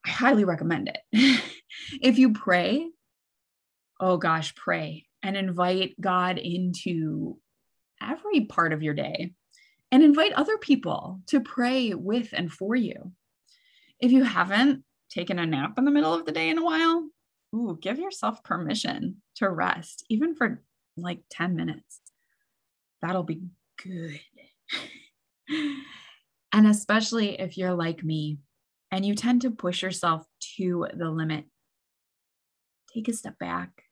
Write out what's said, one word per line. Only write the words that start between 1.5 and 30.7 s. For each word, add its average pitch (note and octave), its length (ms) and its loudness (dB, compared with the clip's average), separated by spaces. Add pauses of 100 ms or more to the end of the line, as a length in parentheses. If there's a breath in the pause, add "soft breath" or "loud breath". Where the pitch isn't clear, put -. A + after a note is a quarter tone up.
If B3 180 6
you B3+ 140 8
pray, G#3 580 0 (1080)
oh F#3 160 2
gosh, E3 380 0
pray D#3 520 -6 (160)
and G3 140 -4
invite F#3 640 0
God F3+ 380 0
into E3+ 1000 -4 (640)
every D#4+ 440 -2
part D#3+ 260 0
of D#3 100 -4
your D3+ 120 -2
day D#3+ 380 -6 (600 soft breath)
and C4+ 100 10
invite D#4 300 8
other G#4+ 260 0
people F#3+ 680 -2
to C#4 120 2
pray B3 540 -2
with A3 380 -2
and E3+ 180 -4
for G3+ 240 -6
you. G#3 380 -4 (880 soft breath)
If B3 100 4
you C4 140 8
haven't G#3 580 2 (260)
taken F3+ 300 -4
a E3+ 80 0
nap D3+ 320 -2
in B3+ 60 4
the C#4+ 80 4
middle D#4 220 4
of E4 120 -4
the D#4+ 60 -4
day D#4+ 160 0
in D#4+ 100 0
a E4 60 0
while, D#4+ 440 2 (460)
ooh, G#3+ 260 -4
give A3+ 180 -4
yourself D#4+ 440 -6
permission F3+ 800 -4 (140)
to G3 120 0
rest, F3 600 -4
even D4 260 0
for, - 280 -2 (340)
like, F3 240 -8 (100)
ten F3 240 -4
minutes. E3 460 -8 (1000)
That'll F3+ 200 -2
be E3 200 -6 (400)
good. E3 380 -12 (1300 loud breath)
<laughs> D#4 120 -4 (920 loud breath)
And G#3+ 140 8
especially G#3+ 720 0
if F#3 160 -8
you're F3+ 180 -2
like E3 280 -4
me D3+ 360 -4 (520)
and G3 160 -2
you G3+ 80 0
tend A#3+ 280 2
to B3+ 80 -2
push F3+ 320 -4
yourself E3+ 440 -4 (300)
to F3 380 -2